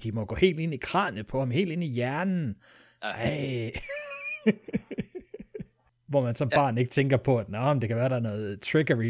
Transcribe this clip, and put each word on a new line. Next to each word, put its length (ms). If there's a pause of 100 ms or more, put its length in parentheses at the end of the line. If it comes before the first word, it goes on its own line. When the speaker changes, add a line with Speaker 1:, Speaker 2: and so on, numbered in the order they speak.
Speaker 1:
de 100
må 120
gå 100
helt 260
ind 140
i 20
kraniet 500
på 120
ham, 120
helt 220
ind 120
i 20
hjernen." 720 (460)
Ej. 720 (720)
<laughs> 140 (1500)
Hvor 160
man 120
som 180
Speaker 2:
Ja. 40
Speaker 1:
barn 220
ikke 120
tænker 260
på, 220
at, 100
"Nå, 260
men 80
det 60
kan 80
være, 120
der 80
er 40
noget 400
trickery 500